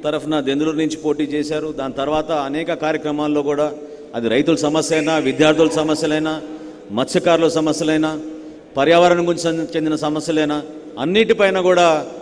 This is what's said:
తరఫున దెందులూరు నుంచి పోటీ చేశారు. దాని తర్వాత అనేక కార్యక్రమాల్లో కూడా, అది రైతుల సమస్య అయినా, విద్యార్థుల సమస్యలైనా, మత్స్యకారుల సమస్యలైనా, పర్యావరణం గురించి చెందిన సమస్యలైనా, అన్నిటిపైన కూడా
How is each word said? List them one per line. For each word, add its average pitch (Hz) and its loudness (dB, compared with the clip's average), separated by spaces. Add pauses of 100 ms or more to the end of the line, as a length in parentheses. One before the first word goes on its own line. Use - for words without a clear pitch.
తరఫున 151 -2
దెందులూరు 143 0
నుంచి 156 -2
పోటీ 151 -2
చేశారు. 151 -4
దాని 135 -6
తర్వాత 156 -2
అనేక 151 -2
కార్యక్రమాల్లో 151 -2
కూడా, 147 0 (420)
అది 117 -2
రైతుల 147 2
సమస్య 151 0
అయినా, 156 0
విద్యార్థుల 151 4
సమస్యలైనా, 156 -2 (500)
మత్స్యకారుల 165 2
సమస్యలైనా, 156 0 (580)
పర్యావరణం 170 6
గురించి 165 -2
చెందిన 156 0
సమస్యలైనా, 151 -2 (360)
అన్నిటిపైన 190 2
కూడా 175 4 (100)